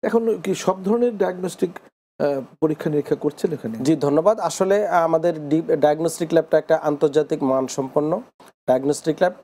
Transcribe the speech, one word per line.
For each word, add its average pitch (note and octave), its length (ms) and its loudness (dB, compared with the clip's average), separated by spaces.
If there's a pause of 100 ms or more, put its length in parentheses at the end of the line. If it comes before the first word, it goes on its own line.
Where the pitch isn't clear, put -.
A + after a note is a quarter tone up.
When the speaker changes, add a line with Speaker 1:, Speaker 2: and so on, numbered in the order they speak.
Speaker 1:
এখন A3 400 0
কি F#3+ 120 0
সব F#3+ 300 -2
ধরনের A#3 340 0
ডায়াগনস্টিক, F#3 520 -2 (500)
আ, C#3+ 200 0 (200)
পরীক্ষা D#3 300 -2
নিরীক্ষা D3 240 0
করছেন D3 380 -2
এখানে? A2+ 300 -8
Speaker 2:
জি, D3+ 140 2
ধন্যবাদ। D#3 440 2
আসলে G3 480 0
আমাদের E3 600 0
ডি-, D#3+ 280 0
ডায়াগনস্টিক D#3 560 0
ল্যাবটা D#3+ 260 2
একটা D#3+ 180 2
আন্তর্জাতিক D3 680 0
মানসম্পন্ন C3+ 800 -2 (460)
ডায়াগনস্টিক C#3+ 520 0
ল্যাব। F3+ 120 2 (120)